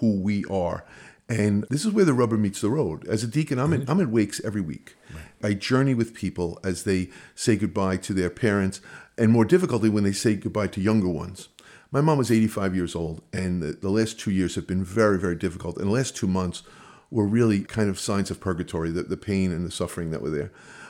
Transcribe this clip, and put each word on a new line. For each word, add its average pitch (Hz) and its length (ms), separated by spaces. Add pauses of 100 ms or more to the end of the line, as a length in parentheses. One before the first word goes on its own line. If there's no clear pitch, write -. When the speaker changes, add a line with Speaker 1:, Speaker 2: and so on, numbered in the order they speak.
Speaker 1:
who 104 200
we 101 260
are. 90 380 (440)
And 107 420
this 147 140
is 214 80
where 202 120
the 156 100
rubber 117 220
meets 101 240
the 107 100
road. 113 360
As 110 160
a 120 60
deacon, 143 320
I'm 151 120
in, - 100
Speaker 2:
Mm-hmm. 131 100
Speaker 1:
I'm 190 80
at 170 80
wakes 107 360
every 104 160
week. - 360 (460)
Speaker 2:
Right. 107 100
Speaker 1:
I - 20
journey 131 400
with 113 180
people 90 520
as 92 180
they 92 280 (260)
say - 200
goodbye 95 420
to - 140
their 92 180
parents, 101 500 (360)
and 110 140
more 117 140
difficultly 120 460
when 104 120
they 98 100
say 104 220
goodbye 98 340
to 98 120
younger 104 280
ones. 87 400 (440)
My 135 80
mom 156 180
was 120 140
eighty-five 107 420
years 87 220
old, 80 260 (100)
and 92 300
the, 76 100
the 95 180
last 110 280
two - 120
years 92 240
have 90 120
been 92 160
very, 98 360
very 87 180
difficult. 85 420
And 98 100
the 98 40
last 127 240
two - 100
months 92 360 (480)
were 107 160
really 110 340
kind 104 300
of 95 100
signs 101 300
of 90 100
purgatory, 82 500
the, 85 120
the 92 140
pain 95 360
and 85 140
the 82 40
suffering 85 400
that 78 120
were 71 80
there. 73 200 (400)